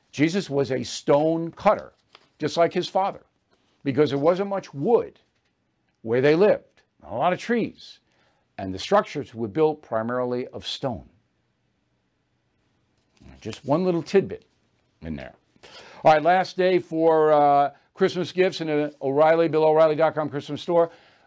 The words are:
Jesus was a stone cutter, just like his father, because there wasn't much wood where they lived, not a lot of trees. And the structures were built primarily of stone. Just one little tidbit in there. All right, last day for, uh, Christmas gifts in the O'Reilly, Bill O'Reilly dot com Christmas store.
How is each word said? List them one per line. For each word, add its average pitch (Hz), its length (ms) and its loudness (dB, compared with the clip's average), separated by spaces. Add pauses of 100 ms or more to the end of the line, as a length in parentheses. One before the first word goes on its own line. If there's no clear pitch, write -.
(120)
Jesus 165 380 -2
was 139 220 -2
a 127 120 -4
stone 160 680 -2
cutter, 135 420 -2 (440)
just 147 200 -4
like 170 160 2
his 180 160 -4
father, 190 360 -4 (580)
because 139 260 0
there 139 100 -4
wasn't 180 300 0
much 196 240 -8
wood 147 480 -2 (800)
where 113 180 -2
they 147 160 4
lived, 190 300 2 (360)
not 76 100 -20
a 101 40 -12
lot 160 180 -2
of - 60 -6
trees. - 600 -6 (580)
And 95 160 -8
the 92 60 -10
structures 190 540 -2
were 113 140 -6
built 151 340 -2
primarily 123 680 -4
of 110 200 -14
stone. 104 420 -8 (2250)
Just - 260 -14
one 151 200 0
little 170 180 -2
tidbit 139 420 -2 (560)
in 80 140 -10
there. 67 180 -14 (720)
All 156 100 8
right, 156 80 4
last 175 360 0
day 185 220 2
for, 160 540 2
uh, 143 380 4 (220)
Christmas 180 380 -2
gifts 180 300 0
in 160 60 -4
the 147 340 -2
O'Reilly, 156 460 4
Bill 156 160 0
O'Reilly 156 320 4
dot 156 200 0
com 151 140 -4
Christmas 143 320 -10
store. 170 300 0 (360)